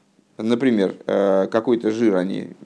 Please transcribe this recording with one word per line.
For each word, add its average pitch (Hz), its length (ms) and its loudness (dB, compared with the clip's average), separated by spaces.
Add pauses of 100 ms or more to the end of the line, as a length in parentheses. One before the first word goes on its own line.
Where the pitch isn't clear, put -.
(360)
Например, 113 580 0 (120)
э, 98 440 2
какой-то 117 400 0
жир 110 260 2
они 92 340 -4 (160)